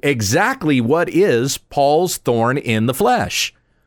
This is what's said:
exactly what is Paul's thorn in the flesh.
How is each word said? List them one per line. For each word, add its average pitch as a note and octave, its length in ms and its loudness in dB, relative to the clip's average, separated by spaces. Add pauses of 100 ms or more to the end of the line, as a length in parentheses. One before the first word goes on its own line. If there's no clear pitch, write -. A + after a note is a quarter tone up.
exactly D3 760 0
what C#3+ 300 0
is C#3 480 0
Paul's D3 600 0
thorn A#2+ 400 0
in A2 280 -2
the B2+ 80 0
flesh. G#3+ 600 -2 (340)